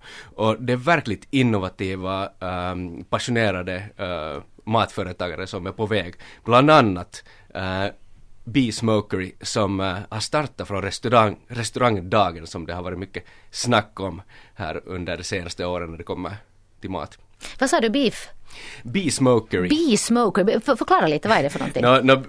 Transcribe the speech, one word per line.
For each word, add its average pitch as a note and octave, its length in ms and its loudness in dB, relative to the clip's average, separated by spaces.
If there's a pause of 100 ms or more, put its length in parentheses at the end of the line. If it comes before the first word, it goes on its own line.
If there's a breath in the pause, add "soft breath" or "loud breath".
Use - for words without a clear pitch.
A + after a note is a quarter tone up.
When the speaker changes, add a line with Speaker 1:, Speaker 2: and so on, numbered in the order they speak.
(360 loud breath)
Speaker 1:
Och A2 260 0
det B2 120 -2
är B2 40 0
verkligt C3 520 -2
innovativa, F#2+ 1000 0 (120)
ehm, F2+ 600 -6
passionerade, G2 800 -2 (140)
eh, D#2 460 -6 (200)
matföretagare F#2 840 -2
som F#2 200 -8
är F#2+ 40 -4
på G#2+ 140 -4
väg. F#2+ 280 -2 (320 loud breath)
Bland B2+ 260 6
annat, G#2 520 4 (300 soft breath)
eh, F#2+ 320 -4 (580)
Bee A2+ 280 0
Smokery G2+ 600 0 (100)
som, G2 380 0
eh, F#2+ 160 -2 (140)
har A2 100 -8
startat C3+ 480 -4
från G2 140 -4
restaurang, G#2+ 560 2 (100)
restaurangdagen G2+ 1000 0
som E2+ 180 -10
det E2+ 80 -8
har F2 100 -8
varit F2+ 160 -6
mycket F#2 240 -10 (280 soft breath)
snack - 480 0
om F#2 220 -6 (340 soft breath)
här D#2+ 300 -8
under F2+ 320 -8
de F#2 60 -12
senaste F2+ 420 -6
åren F2 260 -6
när E2 60 -12
det E2+ 60 -14
kommer F2+ 280 -8 (500)
till F#2 80 -10
mat. E2 280 -8 (420 loud breath)
Speaker 2:
Vad C4+ 100 2
sa E4 100 2
du, A3+ 100 2
beef? A#3 400 -2 (540 loud breath)
Speaker 1:
Bee C#3+ 280 -2
Smokery. A#2 580 2
Speaker 2:
Bee D4+ 280 4
Smokery. A3+ 480 2
Be-, A3+ 140 2
för-, C4 160 2
förklara D4+ 320 4
lite, D3+ 220 0
vad A3 80 6
är C#3+ 60 4
det C#3+ 60 0
för - 100 -4
någonting? C3 240 -2
Speaker 1:
Nå, B2+ 200 8
nå, C3+ 120 8 (140)